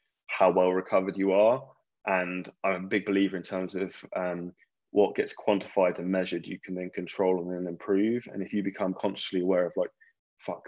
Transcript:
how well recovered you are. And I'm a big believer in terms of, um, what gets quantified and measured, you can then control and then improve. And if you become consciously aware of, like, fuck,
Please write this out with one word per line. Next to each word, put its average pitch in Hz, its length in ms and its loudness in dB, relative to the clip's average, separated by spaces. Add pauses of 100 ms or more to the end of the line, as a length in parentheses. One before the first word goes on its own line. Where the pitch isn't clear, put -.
(280)
how 92 240 4
well 92 200 4
recovered 95 460 0
you 95 160 2
are. 110 280 4 (440)
And 92 440 -2 (140)
I'm 95 220 -2
a - 20 -12
big 101 180 -2
believer 98 320 2
in 85 60 -8
terms 92 320 -6
of, 92 180 -4 (220)
um, 87 380 -4 (380)
what 101 240 4
gets - 200 -2
quantified 98 640 2
and 87 100 -4
measured, 90 380 -2
you 90 160 -10
can 92 100 -10
then 90 220 -6
control 92 460 0
and 90 100 -6
then 90 200 -4
improve. 107 600 0
And 98 80 -6
if 92 120 -6
you 101 100 -2
become 95 320 -4
consciously 95 460 -4
aware 90 260 2
of, 82 80 -8
like, 90 160 -2 (480)
fuck, - 280 -8